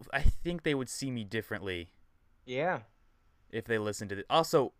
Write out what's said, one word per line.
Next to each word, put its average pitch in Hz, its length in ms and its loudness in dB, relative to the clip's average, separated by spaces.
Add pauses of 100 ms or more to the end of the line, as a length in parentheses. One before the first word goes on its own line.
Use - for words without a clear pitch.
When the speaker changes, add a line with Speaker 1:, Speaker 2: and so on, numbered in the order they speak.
(120)
Speaker 1:
I 139 100 0
think - 420 4
they 151 120 2
would 127 140 -4
see 135 220 -6
me 117 120 -4
differently. 95 680 -6 (560)
Speaker 2:
Yeah. 143 340 -2 (720)
Speaker 1:
If 113 140 -8
they 113 120 0
listened 107 340 -4
to 98 80 -6
it. 98 100 -10
Also, 151 500 4